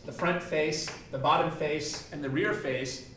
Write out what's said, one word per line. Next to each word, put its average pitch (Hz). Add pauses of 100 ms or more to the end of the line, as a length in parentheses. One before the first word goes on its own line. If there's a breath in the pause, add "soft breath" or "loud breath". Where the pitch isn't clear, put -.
the -
front 175
face, 156 (220)
the 139
bottom 160
face, -
and 147
the 135
rear 180
face, 131